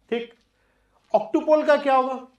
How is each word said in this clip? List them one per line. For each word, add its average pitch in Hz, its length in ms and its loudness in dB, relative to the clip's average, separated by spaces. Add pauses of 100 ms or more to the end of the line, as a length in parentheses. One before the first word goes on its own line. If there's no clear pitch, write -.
(100)
ठीक। 233 240 -8 (800)
ऑक्टुपोल 302 520 0
का 294 100 4
क्या 285 180 0
होगा 262 320 -2 (120)